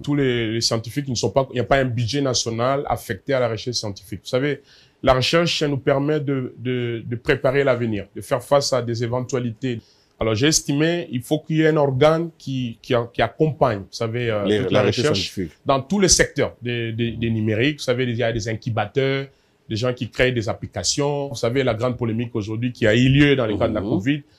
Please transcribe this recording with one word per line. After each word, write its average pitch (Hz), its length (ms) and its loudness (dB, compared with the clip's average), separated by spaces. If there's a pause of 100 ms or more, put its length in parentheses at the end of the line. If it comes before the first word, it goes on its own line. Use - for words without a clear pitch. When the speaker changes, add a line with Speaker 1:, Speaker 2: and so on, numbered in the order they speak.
Speaker 1:
Tous 143 100 -2
les, 123 380 0
les 113 100 -2
scientifiques 120 460 -2
ne 127 80 -4
sont 113 160 0
pas, 135 180 2
il - 60 -12
n'y 123 40 0
a 120 40 0
pas 139 160 4
un 135 60 2
budget 120 360 -2
national 127 640 0
affecté 120 460 -4
à 131 60 2
la 120 100 2
recherche 113 280 -6
scientifique. 101 440 -8
Vous - 80 -18
savez, 135 320 -2 (400)
la 127 140 6
recherche, 165 420 2
ça 156 100 0
nous 143 120 -2
permet 143 400 0
de, 135 400 -4
de, 120 440 -4
de 117 120 -6
préparer 135 480 0
l'avenir, 117 420 0 (100)
de 107 60 -10
faire 120 220 -4
face 139 300 2
à 120 100 0
des 120 200 -4
éventualités. 123 800 -4 (380)
Alors, 110 160 2
j'ai 117 120 2
estimé, 160 640 0
il 123 120 -4
faut 151 160 0
qu'il 156 180 -2
y 156 40 4
ait 160 80 6
un 156 80 4
organe 151 600 4
qui, 127 420 -6
qui, - 140 -2 (180)
qui - 120 -4
accompagne, 123 560 0
vous 95 100 -10
savez, 117 400 -4
euh, 104 160 -2
Speaker 2:
Les, 104 140 2
Speaker 1:
toute 95 120 -2
Speaker 2:
la - 100 4
Speaker 1:
la - 60 2
Speaker 2:
recherche 120 220 0
Speaker 1:
recherche 98 220 -2
Speaker 2:
scientifique. 90 340 -8
Speaker 1:
dans 135 160 2
tous 196 180 -2
les 185 100 4
secteurs - 520 0
des, 117 300 -4
des, 117 220 -2
des 113 180 -2
numériques. 113 480 0
Vous - 60 -12
savez, 123 180 0
il 120 120 -2
y 117 60 -4
a 117 100 0
des 113 180 -4
incubateurs, 123 760 -2 (420)
des 113 80 -6
gens 123 180 -2
qui 120 180 -8
créent 127 200 2
des 113 160 -2
applications. 143 840 -4
Vous 127 60 -10
savez, 123 280 0
la 123 100 2
grande 120 240 -2
polémique 117 380 -4
aujourd'hui 110 360 -4
qui 120 140 -2
a 107 100 6
eu 127 140 6
lieu 143 260 6
dans 120 120 2
le 104 100 0
cadre 113 120 2
de 107 60 -2
la 104 60 -2
Speaker 2:
Mhm. 101 80 -4
Speaker 1:
covid, 143 340 0 (160)